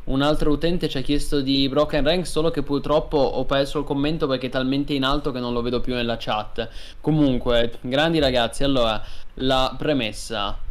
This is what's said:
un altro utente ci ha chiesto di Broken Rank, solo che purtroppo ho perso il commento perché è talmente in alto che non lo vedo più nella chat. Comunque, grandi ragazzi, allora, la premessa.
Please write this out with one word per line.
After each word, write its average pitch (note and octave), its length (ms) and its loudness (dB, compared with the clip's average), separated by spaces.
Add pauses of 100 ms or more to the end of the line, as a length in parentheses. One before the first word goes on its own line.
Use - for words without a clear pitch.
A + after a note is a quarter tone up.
un C3+ 180 2
altro D3+ 280 4
utente D#3+ 380 0
ci - 80 -6
ha B2+ 40 -2
chiesto C#3+ 400 0
di C3+ 280 2
Broken D3 340 2
Rank, E3+ 220 2
solo D#3 240 0
che C#3+ 140 -2
purtroppo D3 540 0
ho C3 280 2
perso C#3+ 320 0
il C#3+ 80 -2
commento D3+ 400 -2
perché C3 220 -2
è - 20 -2
talmente C3+ 440 -2
in C3+ 100 0
alto C#3+ 280 0
che B2+ 80 -4
non B2 140 -4
lo A#2+ 80 0
vedo A#2+ 180 0
più B2+ 140 0
nella A#2 240 -2
chat. A2 500 -4 (320)
Comunque, B2 840 2
grandi D3+ 360 0
ragazzi, B2 460 2
allora, A#2 380 2 (400)
la C3 360 2
premessa. A2 800 -2 (140)